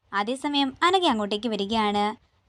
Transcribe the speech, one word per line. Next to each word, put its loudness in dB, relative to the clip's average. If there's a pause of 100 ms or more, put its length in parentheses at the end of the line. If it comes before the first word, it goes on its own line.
(120)
അതേസമയം -2
അനഘ 4
അങ്ങോട്ടേക്ക് 0
വരികയാണ്. 0 (440)